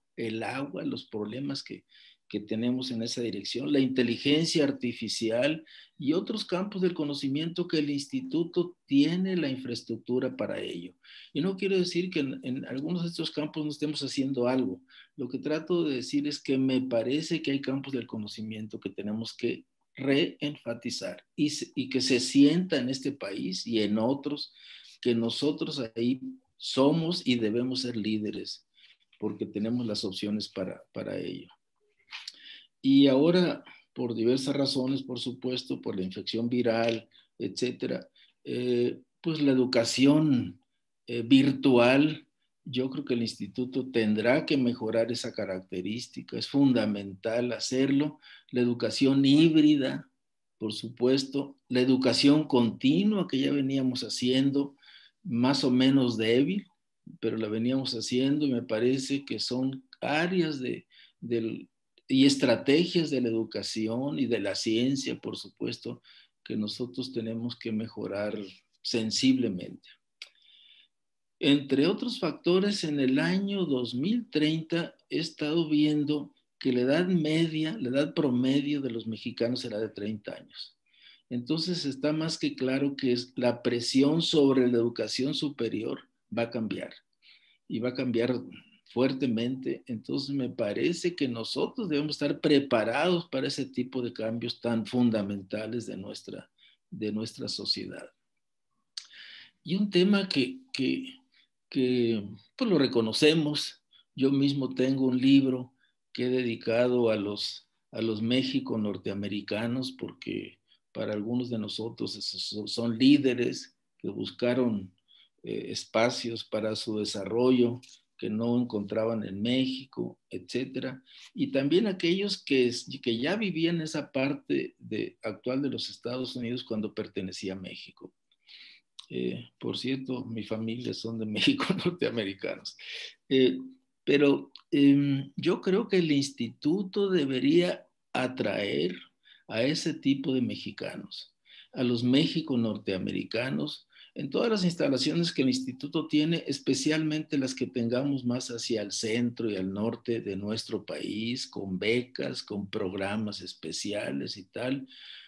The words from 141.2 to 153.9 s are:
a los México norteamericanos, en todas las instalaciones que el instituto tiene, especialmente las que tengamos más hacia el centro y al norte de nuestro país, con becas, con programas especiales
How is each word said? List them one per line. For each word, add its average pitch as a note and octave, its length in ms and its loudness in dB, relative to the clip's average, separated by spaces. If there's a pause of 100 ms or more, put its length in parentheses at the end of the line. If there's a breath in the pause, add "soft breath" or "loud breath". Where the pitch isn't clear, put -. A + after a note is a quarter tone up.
a C3+ 100 -4
los A#2+ 200 0
México C#3 540 2
norteamericanos, A2+ 1300 -4 (260 loud breath)
en C#3+ 160 -8
todas - 180 0
las G#3 160 0
instalaciones D#3 680 0
que - 100 0
el C3 60 4
instituto C3 580 -4
tiene, D#3 400 0
especialmente D3+ 880 -2
las C3 180 -2
que B2 120 -4
tengamos B2+ 580 -2
más A#2+ 240 -2
hacia A#2+ 340 -4
el G#2 100 -8
centro A#2 580 -2
y G2+ 60 -2
al F#2+ 160 -2
norte A2 480 -2
de G2+ 160 -6
nuestro G#2 500 -6
país, A2+ 640 -6
con F#2+ 320 -6
becas, A#2+ 640 -2
con G2+ 260 -8
programas G2+ 720 -4
especiales F#2 960 -6